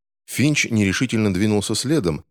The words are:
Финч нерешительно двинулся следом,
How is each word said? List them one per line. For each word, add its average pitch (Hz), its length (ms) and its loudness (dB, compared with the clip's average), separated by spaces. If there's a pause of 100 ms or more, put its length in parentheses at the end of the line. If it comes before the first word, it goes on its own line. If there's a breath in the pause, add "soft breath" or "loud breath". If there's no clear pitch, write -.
(260)
Финч - 440 0
нерешительно 107 640 2
двинулся 104 440 0
следом, 117 540 -2